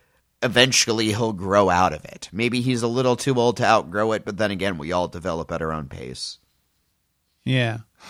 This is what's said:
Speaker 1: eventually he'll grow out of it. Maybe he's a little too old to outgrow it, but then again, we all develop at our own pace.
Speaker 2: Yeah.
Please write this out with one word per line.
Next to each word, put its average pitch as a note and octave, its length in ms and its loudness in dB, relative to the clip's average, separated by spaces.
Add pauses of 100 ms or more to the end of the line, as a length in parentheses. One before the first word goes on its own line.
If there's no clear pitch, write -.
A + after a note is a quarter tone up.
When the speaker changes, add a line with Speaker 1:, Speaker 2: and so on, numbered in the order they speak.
(420)
Speaker 1:
eventually A#2+ 680 2
he'll A2 260 0
grow G2 360 4
out F2+ 240 4
of D#2 120 -10
it. - 260 -18
Maybe A#2 300 -2
he's B2 220 0
a A#2+ 40 0
little B2 280 2
too C3 200 -2
old A#2+ 220 2
to A#2+ 80 0
outgrow G#2 480 2
it, G#2+ 120 -4
but G#2 120 -8
then G#2 140 0
again, F#2+ 260 -4
we D2+ 140 -8
all F2+ 160 0
develop E2 440 -6
at D#2+ 100 -4
our D#2+ 100 -4
own D#2 160 -6
pace. - 500 -12 (1080)
Speaker 2:
Yeah. A#2+ 360 0 (300)